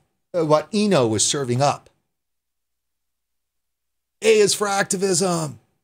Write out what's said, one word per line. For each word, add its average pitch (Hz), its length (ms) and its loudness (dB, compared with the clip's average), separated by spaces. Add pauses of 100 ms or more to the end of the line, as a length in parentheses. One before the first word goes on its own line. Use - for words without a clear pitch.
(380)
uh, 165 80 0
what 151 260 2
Eno 185 440 2
is 101 100 0
serving 131 380 -2
up." - 260 -2 (2250)
A 220 160 4
is 202 160 2
for 208 140 -4
activism. 185 920 -2 (240)